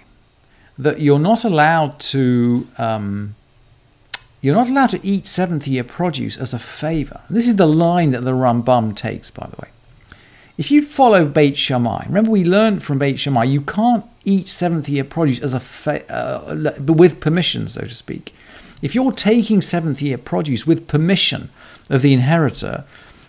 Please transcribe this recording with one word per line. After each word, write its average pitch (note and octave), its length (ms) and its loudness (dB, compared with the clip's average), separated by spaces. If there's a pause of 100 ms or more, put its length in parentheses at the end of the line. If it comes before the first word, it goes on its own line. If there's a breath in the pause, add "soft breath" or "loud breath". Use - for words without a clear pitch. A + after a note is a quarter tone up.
(800 soft breath)
that C#3+ 220 -2
you're C#3+ 180 4
not A3 260 2
allowed D#3+ 560 2
to, B2 640 0 (120)
um, G#2 580 -4 (1040)
you're C#3 140 2
not A#3+ 160 2
allowed C4+ 180 2
to F#3+ 180 -8
eat G3 200 -4
seventh E3+ 420 -4
year B2+ 160 -2
produce C#3+ 520 -6
as B2+ 180 -8
a A#2+ 40 -4
favor. - 680 -8
This A#3 180 0
is A3+ 100 4
the F#3 100 6
line E3 460 2
that B2 120 -4
the C3 80 -2
Rambam A#2+ 640 2
takes, - 340 -8
by - 160 -14
the - 160 -18
way. - 60 -16 (880 soft breath)
If D#3 140 -6
you C#4+ 120 6
follow A3 440 4
Beit C#3+ 300 2
Shammai, A#2+ 500 -2
remember A3 240 2
we G3 140 2
learned G3 380 2
from C#3 160 -2
Beit C#3 200 -2
Shammai, C3 260 0
you C#3 160 0
can't A3 440 0 (200)
eat G3 240 0
seventh F3 400 -4
year C#3 160 -2
produce C#3 360 -2
as C3 140 -4
a B2+ 60 -2
fa-, - 500 -8
uh, A#2+ 440 -8
le-, D3+ 260 -4
with D#3 400 4
permission, D3+ 480 -2
so - 140 -10
to A2+ 120 -12
speak. - 400 -14 (460 loud breath)
If C#3 140 -6
you're C4 180 0
taking A3 480 2
seventh D#3+ 420 -4
year C3+ 160 -2
produce D#3 480 -4
with E3 220 0
permission D#3+ 640 0 (400 loud breath)
of C3+ 120 0
the C#3+ 100 6
inheritor, C#3 720 0 (440 soft breath)